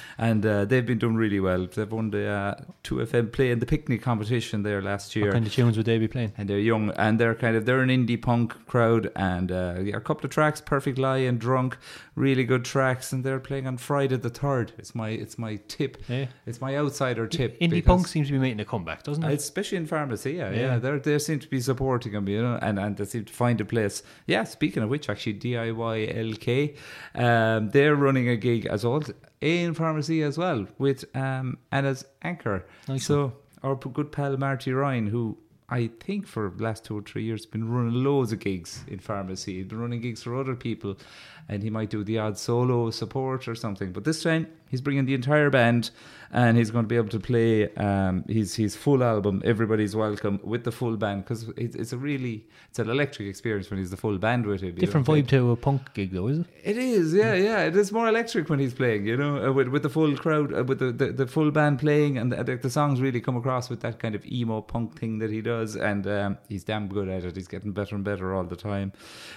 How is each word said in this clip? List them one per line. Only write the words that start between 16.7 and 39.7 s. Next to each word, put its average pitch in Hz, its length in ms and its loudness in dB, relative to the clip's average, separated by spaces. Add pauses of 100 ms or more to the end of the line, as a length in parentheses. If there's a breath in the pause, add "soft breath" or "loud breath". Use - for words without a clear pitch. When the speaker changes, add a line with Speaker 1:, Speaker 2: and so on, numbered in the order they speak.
Speaker 1:
outsider 127 480 0
tip, - 340 -2
Speaker 2:
Indie 170 100 4
Speaker 1:
because 165 160 2
Speaker 2:
punk 180 200 8
seems 147 220 0
to 143 40 0
be 135 60 2
making 127 220 0
a 101 40 -2
comeback, 82 380 -6
doesn't 147 200 -4
it? 151 120 2
Speaker 1:
Especially 190 420 -4
in 165 100 -2
pharmacy, 147 480 -2
yeah, 135 180 -4
Speaker 2:
Yeah. 101 80 0
Speaker 1:
yeah. 127 180 2
They're, 135 220 0
they 147 180 2
seem 147 220 -2
to - 80 -18
be 135 120 0
supporting 123 520 0
them, 101 160 -2
you 101 120 2
know, 120 220 0
and, 101 160 0
and 101 180 -2
they 104 80 -4
seem 104 220 -6
to - 60 -20
find 120 280 2
a 104 60 0
place. 107 360 0 (240 loud breath)
Yeah, 208 180 2
speaking - 400 -2
of 104 40 -2
which, 139 220 -4
actually, 104 240 -4
D 120 240 -4
I 113 140 -2
Y 113 420 -2
L 113 260 -4
K, 143 360 0 (400 loud breath)
um, 113 540 4
they're 147 260 6
running 135 320 4
a 123 80 2
gig 117 300 0
as 104 200 -2
well 147 160 2 (380)
in 170 340 0
pharmacy 156 480 0
as 147 160 -2
well 151 280 0 (120)
with, 135 260 0 (120)
um, 131 420 -4 (140)
Anna's 139 320 0 (180)
Anchor. 120 420 -4 (240 loud breath)
Speaker 2:
Nice 135 160 -4
Speaker 1:
So 143 200 2
Speaker 2:
one. 123 80 -4 (320)
Speaker 1:
our 135 120 0
p-, 127 140 -10
good 147 220 -4
pal 139 240 -2
Marty 135 360 -2
Ryan, 131 360 0
who 113 280 -2 (320)
I 120 220 -2 (100)
think 202 280 -6
for 101 280 -4
the - 60 -4
last 110 220 -4
two 107 120 -6
or 104 60 -6
three 110 220 -6
years 110 200 -4
been 110 240 -4
running 120 360 0
loads 135 280 2
of 101 60 -4
gigs 90 480 -6
in 95 140 -10
pharmacy. 95 560 -6
He's 95 100 -8
been 107 140 -10